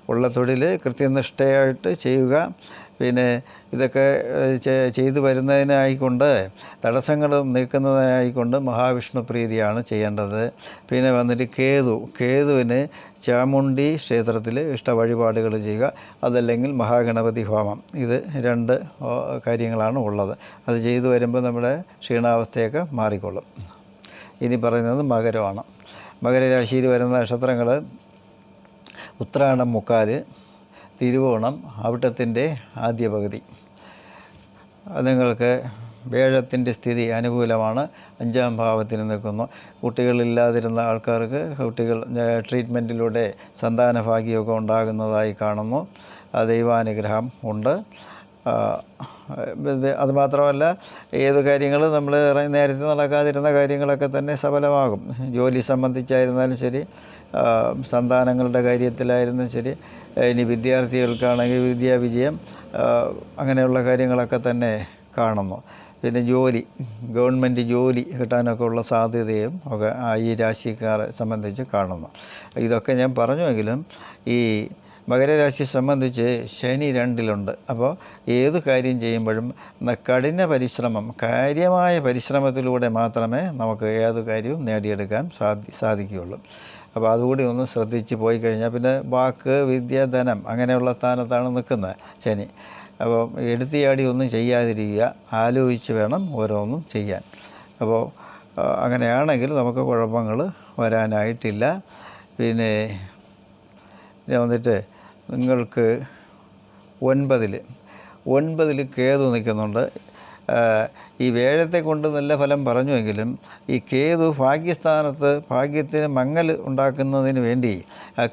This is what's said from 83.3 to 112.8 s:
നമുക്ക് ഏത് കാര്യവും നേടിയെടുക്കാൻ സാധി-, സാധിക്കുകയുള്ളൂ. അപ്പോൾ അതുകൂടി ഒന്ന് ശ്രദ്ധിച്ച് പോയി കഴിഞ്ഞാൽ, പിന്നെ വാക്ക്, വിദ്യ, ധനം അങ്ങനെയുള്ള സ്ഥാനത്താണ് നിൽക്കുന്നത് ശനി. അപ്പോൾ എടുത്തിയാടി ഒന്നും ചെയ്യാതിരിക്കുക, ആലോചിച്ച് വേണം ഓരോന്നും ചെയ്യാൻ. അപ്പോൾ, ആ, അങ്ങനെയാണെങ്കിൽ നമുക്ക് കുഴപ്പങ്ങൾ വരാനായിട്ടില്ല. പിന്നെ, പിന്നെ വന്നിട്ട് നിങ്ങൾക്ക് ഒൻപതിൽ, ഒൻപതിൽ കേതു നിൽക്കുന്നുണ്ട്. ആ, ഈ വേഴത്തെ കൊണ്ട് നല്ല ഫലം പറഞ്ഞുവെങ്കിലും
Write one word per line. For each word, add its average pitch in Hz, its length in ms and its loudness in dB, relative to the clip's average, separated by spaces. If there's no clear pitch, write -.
നമുക്ക് 113 440 -4
ഏത് 113 400 0
കാര്യവും 113 400 -4
നേടിയെടുക്കാൻ 107 720 -2
സാധി-, 104 420 -2
സാധിക്കുകയുള്ളൂ. 101 640 -4
അപ്പോൾ 110 160 2
അതുകൂടി 127 320 2
ഒന്ന് 123 220 -2
ശ്രദ്ധിച്ച് 113 500 -4
പോയി 113 220 2
കഴിഞ്ഞാൽ, 113 320 0
പിന്നെ 127 360 0
വാക്ക്, 127 440 0
വിദ്യ, 131 560 2
ധനം 123 420 0
അങ്ങനെയുള്ള 123 460 0
സ്ഥാനത്താണ് 123 640 -2
നിൽക്കുന്നത് 110 400 -4
ശനി. 107 220 -2
അപ്പോൾ 117 360 0
എടുത്തിയാടി 135 640 0
ഒന്നും 127 260 0
ചെയ്യാതിരിക്കുക, 117 840 0
ആലോചിച്ച് 120 600 0
വേണം 139 420 -2
ഓരോന്നും 110 580 -2
ചെയ്യാൻ. 101 280 -4
അപ്പോൾ, 113 300 0
ആ, - 40 0
അങ്ങനെയാണെങ്കിൽ 127 680 0
നമുക്ക് 123 240 0
കുഴപ്പങ്ങൾ 117 720 -2
വരാനായിട്ടില്ല. 113 1040 0
പിന്നെ, 110 640 -2
പിന്നെ 123 140 0
വന്നിട്ട് 120 360 2
നിങ്ങൾക്ക് 123 720 0
ഒൻപതിൽ, 131 560 2
ഒൻപതിൽ 151 600 0
കേതു 131 360 2
നിൽക്കുന്നുണ്ട്. 107 500 0
ആ, 113 360 4
ഈ 127 100 0
വേഴത്തെ 151 520 2
കൊണ്ട് 156 260 -2
നല്ല 147 300 0
ഫലം 143 280 0
പറഞ്ഞുവെങ്കിലും 120 760 0